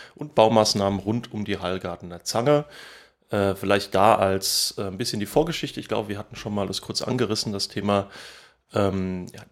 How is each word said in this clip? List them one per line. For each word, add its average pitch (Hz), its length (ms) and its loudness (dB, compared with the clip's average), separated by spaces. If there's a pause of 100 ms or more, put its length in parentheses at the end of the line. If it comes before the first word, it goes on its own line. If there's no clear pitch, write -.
(160)
und 151 180 -12
Baumaßnahmen 107 640 6
rund 110 340 -4
um 107 120 -6
die 98 140 -4
Hallgartener 90 640 -8
Zange. 147 400 2 (680)
Äh, 98 240 0
vielleicht 101 400 0
da 101 220 8
als, 98 600 0
äh, - 40 -6
ein 95 160 -6
bisschen 120 220 -4
die 101 60 -4
Vorgeschichte. 156 520 -2
Ich - 80 -10
glaube, 110 220 -4
wir 101 100 -6
hatten - 160 -14
schon 104 200 -8
mal 101 120 0
das 95 140 -6
kurz - 220 -6
angerissen, 113 500 -2
das 98 160 -6
Thema. 101 420 0 (640)
Ähm, 92 600 0
ja, - 200 -18